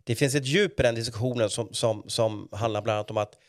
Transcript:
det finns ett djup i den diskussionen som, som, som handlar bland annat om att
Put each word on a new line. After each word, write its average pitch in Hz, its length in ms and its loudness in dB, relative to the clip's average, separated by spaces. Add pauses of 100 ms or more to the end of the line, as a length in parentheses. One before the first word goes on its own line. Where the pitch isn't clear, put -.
det 120 100 0
finns 135 200 2
ett 143 100 0
djup 165 360 2
i - 20 4
den 117 120 4
diskussionen 117 560 0
som, - 240 -6
som, 110 340 0
som 107 440 0
handlar 104 300 -2
bland 107 140 0
annat 107 140 -4
om 107 60 -2
att 104 160 -2 (160)